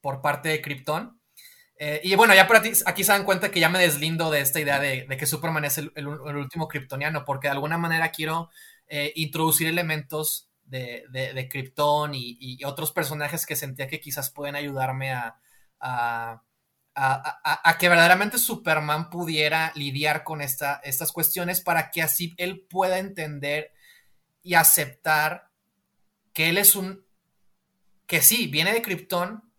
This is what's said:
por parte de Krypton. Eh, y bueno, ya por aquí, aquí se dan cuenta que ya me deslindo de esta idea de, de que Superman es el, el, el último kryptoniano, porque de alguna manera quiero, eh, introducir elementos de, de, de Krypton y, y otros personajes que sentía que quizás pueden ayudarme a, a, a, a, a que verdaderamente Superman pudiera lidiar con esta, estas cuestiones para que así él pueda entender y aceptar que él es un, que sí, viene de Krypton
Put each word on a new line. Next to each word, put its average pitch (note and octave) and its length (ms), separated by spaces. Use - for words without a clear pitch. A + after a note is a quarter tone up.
por C3+ 200
parte D3+ 280
de D#3 120
Krypton. - 580
Eh, D3+ 260
y F#3 120
bueno, G#3 200
ya F#3+ 100
por A3 120
aquí, A3 140
aquí F#3 180
se G#3 80
dan G3+ 120
cuenta G3 260
que F3 100
ya E3 100
me F3+ 100
deslindo D#3+ 500
de D3+ 120
esta C#3 180
idea C#3+ 200
de, C3+ 280
de C3+ 100
que C#3+ 80
Superman D#3 400
es C#3+ 140
el, D3 160
el, C#3+ 100
el C#3+ 300
último C#3+ 320
kryptoniano, C#3+ 580
porque C3+ 220
de C#3 60
alguna D3+ 260
manera E3 320
quiero, D#3+ 400
eh, D3 300
introducir D#3+ 520
elementos D#3 840
de, B2+ 460
de, C3 240
de C3 160
Krypton D3 640
y, A#2+ 260
y B2+ 260
otros D3 260
personajes D3+ 560
que D3 80
sentía C3+ 320
que C3+ 120
quizás C#3 300
pueden C#3+ 260
ayudarme C3+ 560
a, A#2+ 280
a, A#2 640
a, C3+ 500
a, D#3 260
a E3 100
que F3 100
verdaderamente F3+ 480
Superman D#3+ 720
pudiera D#3+ 680
lidiar D3 480
con D3+ 180
esta, C#3+ 420
estas C#3+ 280
cuestiones F3 500
para E3 280
que E3 140
así E3 340
él F#3 320
pueda F#3 300
entender D3+ 720
y F3+ 100
aceptar D#3 960
que D#3+ 180
él E3+ 80
es G3+ 180
un, F#3+ 300
que D#3+ 140
sí, A3+ 260
viene D#3+ 260
de A#3 80
Krypton F#3 760